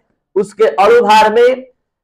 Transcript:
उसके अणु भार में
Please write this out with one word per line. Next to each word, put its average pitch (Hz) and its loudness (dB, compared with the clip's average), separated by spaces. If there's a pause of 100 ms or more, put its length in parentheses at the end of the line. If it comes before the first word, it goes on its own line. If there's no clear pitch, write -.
(360)
उसके 202 -4
अणु 214 0
भार 214 2
में 247 -2 (380)